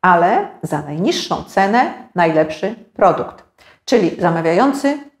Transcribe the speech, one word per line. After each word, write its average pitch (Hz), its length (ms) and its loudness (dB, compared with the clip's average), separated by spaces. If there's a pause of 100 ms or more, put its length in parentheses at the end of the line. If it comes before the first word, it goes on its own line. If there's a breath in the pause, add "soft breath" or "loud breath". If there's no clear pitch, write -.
ale 185 460 2 (140)
za 151 200 -6
najniższą 165 600 -4
cenę 220 500 0 (200)
najlepszy 165 600 0 (200)
produkt. 165 500 0 (400 soft breath)
Czyli 196 360 0
zamawiający 196 800 0 (220)